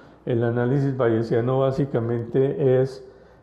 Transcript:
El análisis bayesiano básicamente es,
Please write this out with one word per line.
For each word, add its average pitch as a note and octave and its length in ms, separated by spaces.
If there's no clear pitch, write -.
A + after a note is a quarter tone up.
El A#2+ 180
análisis B2 540
bayesiano A#2 640
básicamente C3+ 1200
es, - 260